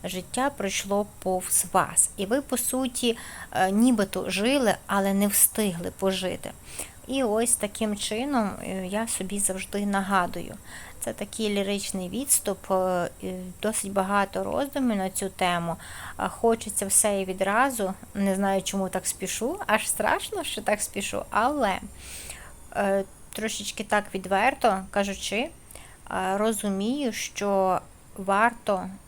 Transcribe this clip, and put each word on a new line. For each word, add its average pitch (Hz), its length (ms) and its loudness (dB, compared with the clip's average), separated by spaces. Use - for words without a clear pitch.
Життя 185 460 -2
пройшло 202 560 0
повз 185 540 0
вас. 165 440 4
І 196 80 -2
ви, 247 160 2
по 262 160 -4
суті, 247 600 0
е, 190 200 2
нібито 208 580 4
жили, 220 460 4
але 196 260 2
не 202 140 4
встигли 185 720 2
пожити. 185 520 -2
І 262 160 0
ось 226 320 2
таким 208 420 -2
чином, 226 520 0
е, 190 240 -4
я 208 200 -2
собі 196 320 -4
завжди 196 460 -2
нагадую. 190 680 0
Це - 140 -4
такий 214 360 -4
ліричний 196 600 -2
відступ, 202 600 -2
е, 185 380 2
і 185 100 -6
досить 208 300 -2
багато 196 520 0
роздумів 262 540 0
на 190 120 0
цю 190 200 -4
тему. 170 460 0
А 185 120 0
хочеться 226 560 0
все 196 360 4
і 190 40 -2
відразу, 196 680 2
не 196 220 2
знаю, 196 260 2
чому 190 280 -2
так 180 180 -2
спішу, 254 600 -4
аж 214 200 2
страшно, 370 560 0
що - 180 -4
так 208 200 2
спішу, - 480 -4
але, 233 500 2
е, 196 280 2
трошечки 214 500 -6
так 208 200 2
відверто 190 800 2
кажучи, 196 460 0
е, 302 140 -2
розумію, 214 760 0
що 190 680 2
варто 196 720 2